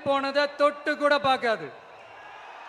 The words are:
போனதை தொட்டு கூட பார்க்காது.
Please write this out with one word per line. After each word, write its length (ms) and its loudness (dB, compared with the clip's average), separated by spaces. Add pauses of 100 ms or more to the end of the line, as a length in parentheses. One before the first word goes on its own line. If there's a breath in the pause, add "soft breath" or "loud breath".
போனதை 360 2 (180)
தொட்டு 300 2 (120)
கூட 100 6 (140)
பார்க்காது. 420 0 (1000)